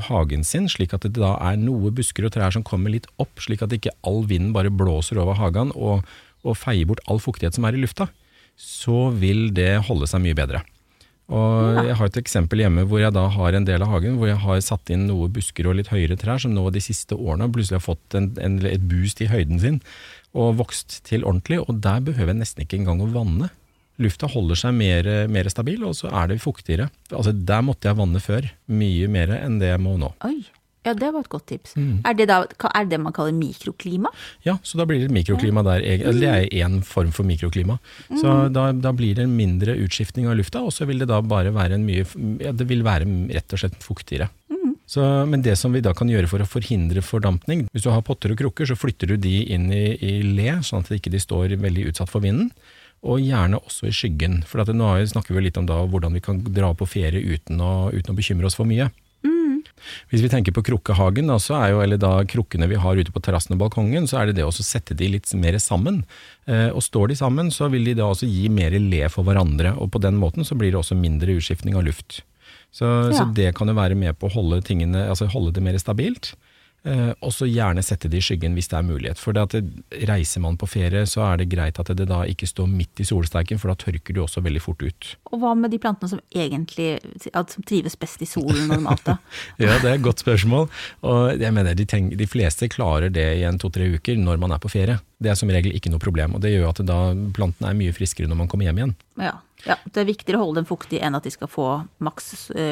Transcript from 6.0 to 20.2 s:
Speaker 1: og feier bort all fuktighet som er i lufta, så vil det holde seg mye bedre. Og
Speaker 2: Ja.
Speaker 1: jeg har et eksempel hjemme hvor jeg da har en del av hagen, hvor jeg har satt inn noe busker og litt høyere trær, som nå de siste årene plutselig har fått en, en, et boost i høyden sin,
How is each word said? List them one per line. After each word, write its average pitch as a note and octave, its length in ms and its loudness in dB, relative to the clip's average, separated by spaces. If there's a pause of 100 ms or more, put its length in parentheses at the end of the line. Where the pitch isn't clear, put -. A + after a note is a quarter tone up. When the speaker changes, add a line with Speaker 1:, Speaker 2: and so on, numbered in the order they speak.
Speaker 1:
og A#2 100 0
feier G2 320 0
bort G#2+ 220 0
all G#2+ 100 0
fuktighet - 360 -4
som A#2+ 100 -2
er A2 80 0
i C3 80 -2
lufta, D3+ 300 -4 (480)
så B2 520 0
vil G#2 440 2
det F#2+ 320 2
holde D#2 200 0
seg F#2 140 0
mye F2 140 2
bedre. C2+ 260 -2 (720)
Og A2+ 460 2
Speaker 2:
Ja. - 80 2
Speaker 1:
jeg A#2+ 100 0
har A2 120 2
et F#2+ 180 -2
eksempel F2+ 340 0
hjemme F#2 300 4
hvor G#2+ 100 2
jeg G#2+ 140 4
da F#2+ 160 2
har F#2+ 260 2
en G2 100 2
del F#2 180 2
av G#2 60 2
hagen, G#2+ 300 2
hvor A2+ 80 2
jeg G#2 120 2
har G2 220 2
satt - 300 -4
inn F#2 160 2
noe F2+ 220 0
busker G2 400 -4
og F#2 80 2
litt G2 100 -2
høyere F#2 320 0
trær, A#2+ 220 -2
som A#2+ 120 -2
nå F#2+ 200 0
de G2+ 80 -2
siste - 360 -6
årene F#2+ 360 -2
plutselig F#2+ 260 0
har F2 160 -2
fått - 220 -12
en, G2 240 0
en, G2 260 0
et F#2+ 220 0
boost F2+ 320 0
i A2 60 0
høyden E2+ 340 2
sin, C3+ 200 2 (540)